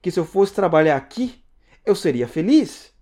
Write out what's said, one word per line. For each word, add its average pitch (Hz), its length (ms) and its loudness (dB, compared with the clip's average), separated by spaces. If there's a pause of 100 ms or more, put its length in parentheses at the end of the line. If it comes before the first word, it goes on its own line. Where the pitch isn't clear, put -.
que 180 80 -4
se 175 100 -2
eu 160 60 -2
fosse 196 280 -2
trabalhar 156 420 2
aqui, 247 400 -8 (500)
eu 135 100 2
seria 123 320 -2
feliz. - 760 -2